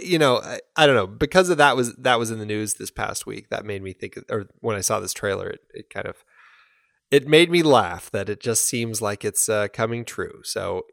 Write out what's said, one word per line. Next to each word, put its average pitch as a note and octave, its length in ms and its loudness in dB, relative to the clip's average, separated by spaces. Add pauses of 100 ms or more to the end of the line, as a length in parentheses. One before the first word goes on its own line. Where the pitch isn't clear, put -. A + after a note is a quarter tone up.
you E3+ 160 0
know, C3 200 4
I, D#2+ 220 -8 (160)
I D#3+ 100 6
don't C3+ 100 6
know. G2+ 100 2
Because D3+ 440 2
of E3 80 2
that C#3+ 180 6
was, A#2+ 200 -2
that B2+ 220 2
was A2+ 120 -2
in A2+ 80 -8
the G#2+ 80 -8
news G#2+ 280 -4
this G#2+ 160 -12
past G#2 360 -8
week, G#2 240 -12
that G#2 140 -6
made G2+ 180 -8
me F#2+ 100 -10
think, - 260 -14 (120)
or G#2 160 -6 (140)
when A2 160 -4
I G2 40 -6
saw G#2+ 180 -2
this F#2+ 140 -8
trailer, F#2+ 380 -4
it, - 100 -12 (120)
it - 180 -18
kind G2+ 160 -8
of, F#2+ 100 -12 (960)
it C3+ 160 4
made D#3+ 240 6
me E3+ 120 4
laugh G#2 500 4
that G2 160 -4
it G#2 120 -6
just A2+ 240 -2
seems A2+ 380 -4
like G#2 220 -4
it's, - 240 -2
uh, G#2 240 0
coming A#2 320 -4
true. - 400 -10
So F#2 480 -6